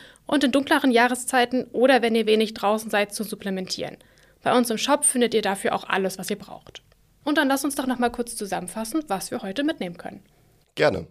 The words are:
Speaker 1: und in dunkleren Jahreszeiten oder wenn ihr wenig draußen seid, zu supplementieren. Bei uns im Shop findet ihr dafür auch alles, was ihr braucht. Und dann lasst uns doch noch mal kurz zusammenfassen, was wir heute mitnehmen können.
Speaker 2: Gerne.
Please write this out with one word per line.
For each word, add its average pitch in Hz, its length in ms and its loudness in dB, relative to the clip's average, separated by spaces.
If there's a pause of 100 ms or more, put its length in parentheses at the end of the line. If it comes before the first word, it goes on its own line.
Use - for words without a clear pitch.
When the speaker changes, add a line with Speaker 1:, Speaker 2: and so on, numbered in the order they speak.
(260)
Speaker 1:
und 294 180 2
in 262 80 4
dunkleren 285 380 2
Jahreszeiten 240 760 2
oder 254 360 4
wenn 226 140 2
ihr 226 100 2
wenig 214 300 2
draußen 220 340 0
seid, 208 240 0
zu 220 100 -6
supplementieren. 190 760 -8 (440)
Bei - 160 4
uns 240 140 2
im 220 80 -2
Shop 285 260 2
findet 240 300 2
ihr 208 80 2
dafür 196 320 -2
auch - 80 -6
alles, 190 340 -2
was 190 140 -8
ihr 202 80 -6
braucht. - 420 -18 (420)
Und 294 140 0
dann 285 120 4
lasst 269 160 0
uns 277 100 -4
doch 269 120 -4
noch 247 120 -2
mal 240 100 2
kurz 240 280 -6
zusammenfassen, 214 720 -6
was 185 220 -4
wir 240 100 -6
heute 196 240 -4
mitnehmen 208 320 -4
können. - 240 -14 (540)
Speaker 2:
Gerne. 135 360 2